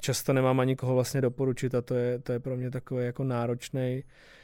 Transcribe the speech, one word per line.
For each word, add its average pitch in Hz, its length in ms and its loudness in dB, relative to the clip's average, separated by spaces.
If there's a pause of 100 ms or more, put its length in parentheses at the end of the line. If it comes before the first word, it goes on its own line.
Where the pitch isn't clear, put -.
často - 320 0
nemám 131 280 4
ani 131 160 2
koho 127 180 0
vlastně 127 260 2
doporučit 127 540 0
a 120 80 2
to 127 120 -4
je, 123 240 0
to 127 140 -6
je 120 80 -2
pro 131 160 -6
mě 123 140 -4
takový 127 340 -4
jako 123 200 -4
náročný 127 800 -2 (420)